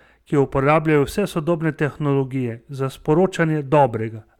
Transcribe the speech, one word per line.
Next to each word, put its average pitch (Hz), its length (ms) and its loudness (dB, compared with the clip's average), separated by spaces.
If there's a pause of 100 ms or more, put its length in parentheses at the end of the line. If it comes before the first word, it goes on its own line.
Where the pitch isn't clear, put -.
(240)
ki - 120 -2
uporabljajo 147 680 2
vse 202 220 -4
sodobne 160 460 -2
tehnologije 135 960 -2
za 135 220 -6
sporočanje 160 720 0
dobrega, 113 600 0 (180)